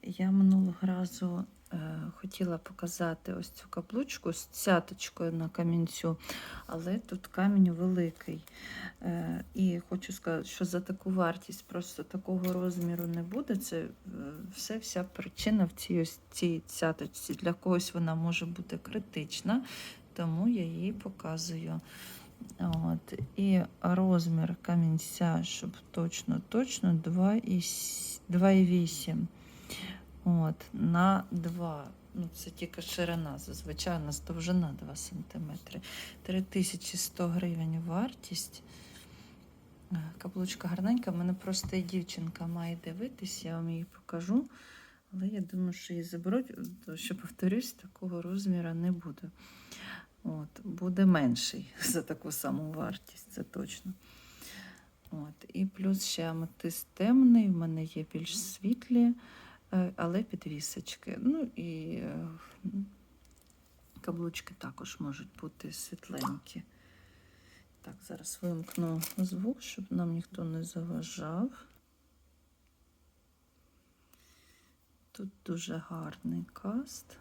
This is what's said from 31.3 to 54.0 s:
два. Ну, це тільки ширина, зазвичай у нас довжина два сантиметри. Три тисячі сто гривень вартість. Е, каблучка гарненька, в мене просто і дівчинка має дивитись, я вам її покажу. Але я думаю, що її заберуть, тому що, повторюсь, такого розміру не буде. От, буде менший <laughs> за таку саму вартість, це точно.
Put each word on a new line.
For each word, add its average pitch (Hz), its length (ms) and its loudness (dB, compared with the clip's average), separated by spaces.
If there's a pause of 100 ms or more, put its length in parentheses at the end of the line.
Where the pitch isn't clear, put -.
два. 170 580 -4 (260)
Ну, 170 200 -4
це - 160 -12
тільки 170 320 -8
ширина, 170 560 -2
зазвичай 156 580 -4
у 156 80 -2
нас 147 200 -4
довжина 165 580 2
два 147 140 -10
сантиметри. 160 840 -8 (420)
Три 190 200 0
тисячі 185 560 -2
сто - 300 -2
гривень 165 580 0
вартість. - 760 -4 (1300)
Е, 165 260 -4
каблучка 185 500 -4
гарненька, 190 420 2
в 170 60 -2
мене 180 180 2
просто 190 420 -2
і 185 60 2
дівчинка 175 640 -4
має 170 380 -4
дивитись, 190 600 -8
я 165 120 -4
вам 165 140 -2
її 165 140 -2
покажу. 185 600 -2 (680)
Але 190 160 -2
я 208 120 -2
думаю, 180 320 -2
що - 200 -10
її 170 120 -4
заберуть, 185 480 0 (320)
тому 160 120 -10
що, - 200 -6
повторюсь, 196 560 0
такого 175 500 -8
розміру 175 520 0
не 175 180 2
буде. 170 380 -6 (960)
От, 156 380 -8
буде 180 420 4
менший 143 680 4
<laughs> - 60 -8
за 170 200 0
таку - 300 -8
саму 147 400 -2
вартість, - 600 -8
це 196 100 -8
точно. - 520 -8 (1160)